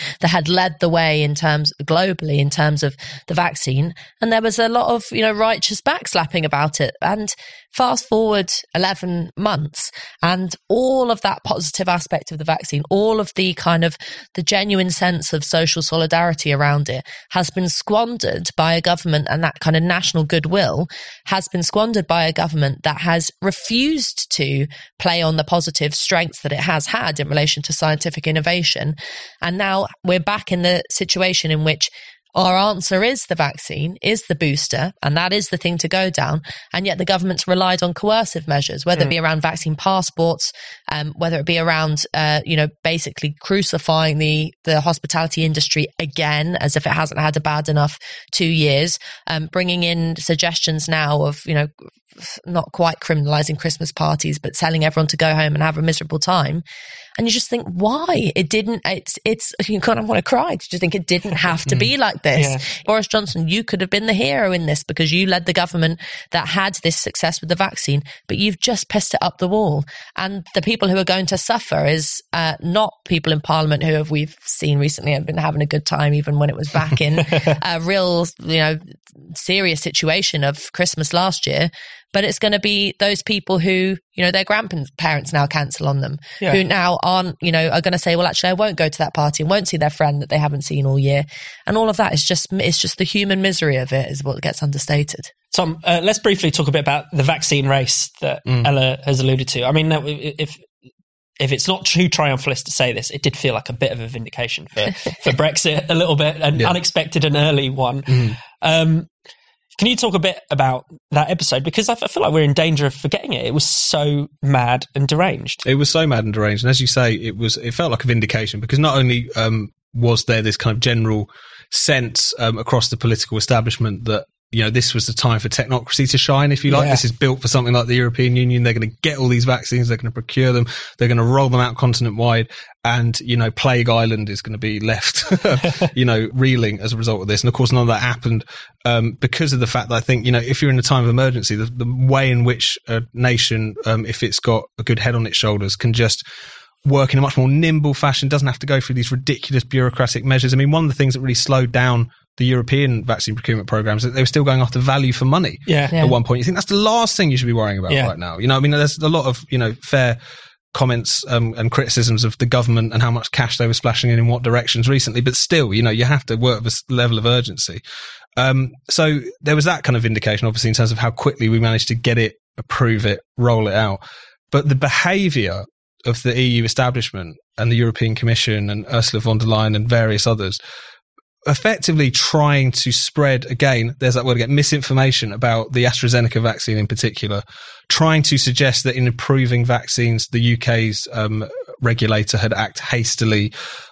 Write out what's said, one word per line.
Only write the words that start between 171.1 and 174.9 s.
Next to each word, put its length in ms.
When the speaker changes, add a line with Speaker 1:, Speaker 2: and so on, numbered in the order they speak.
Speaker 3:
quickly 380
we 100
managed 300
to 60
get 240
it, 160
approve 480
it, 140
roll 280
it 80
out. 260
But 160
the 60
behaviour 920